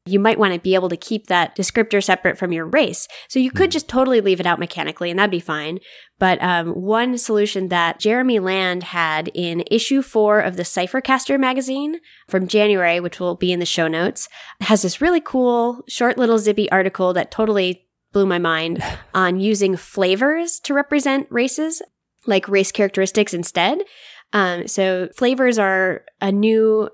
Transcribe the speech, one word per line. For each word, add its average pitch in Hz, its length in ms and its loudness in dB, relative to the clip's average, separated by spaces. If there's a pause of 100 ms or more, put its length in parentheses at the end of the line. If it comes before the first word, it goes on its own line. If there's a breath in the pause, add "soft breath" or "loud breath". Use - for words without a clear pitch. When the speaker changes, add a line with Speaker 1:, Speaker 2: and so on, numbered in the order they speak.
Speaker 1:
you 190 140 0
might 220 200 2
wanna 190 200 2
be 185 160 0
able 185 140 2
to 175 80 -6
keep - 320 -6
that 175 260 0
descriptor 196 480 0
separate 185 340 0
from 180 140 -4
your 165 160 -6
race. 254 400 0 (220 loud breath)
So - 100 -4
you 262 140 2
could 381 160 2
Speaker 2:
Hmm. 349 60 -6
Speaker 1:
just 294 140 -4
totally 262 320 2
leave 190 200 2
it 175 60 -4
out 175 120 2
mechanically, 170 520 -6
and 175 80 -2
that'd 202 120 2
be 180 80 -2
fine. 160 400 -6 (400 loud breath)
But, 185 240 2
um, 170 280 0
one 220 480 -2
solution 208 500 0
that 170 320 0
Jeremy 233 400 2
Land 185 420 -2
had 165 500 -2
in 170 380 -4
issue 269 320 0
four 214 380 2
of 180 160 -2
the 180 80 -4
Ciphercaster 262 720 -2
magazine 269 640 -2 (280 soft breath)
from 185 200 0
January, 190 500 2
which 175 220 -6
will 180 160 -2
be 180 160 0
in 175 80 -2
the 175 60 -2
show 165 200 0
notes, 165 420 -2 (340 loud breath)
has 208 200 4
this 180 180 -4
really 339 200 2
cool, 240 640 0
short 247 320 0
little 226 200 4
zippy 208 340 2
article 185 400 2
that 180 180 -2
totally 202 560 -2 (260)
blew 202 140 2
my 180 140 0
mind 165 420 -2 (160 loud breath)
Speaker 2:
<laughs> - 160 -12
Speaker 1:
on 185 240 2
using 196 380 2
flavors 254 880 0
to 285 100 -2
represent 277 560 0
races, 302 500 -2 (460)
like 202 220 0
race 196 240 2
characteristics 196 600 0
instead. 180 500 -2 (520 loud breath)
Um, 180 320 0
so 185 480 -2
flavors 254 440 2
are 190 480 0 (160)
a 196 100 2
new 220 600 4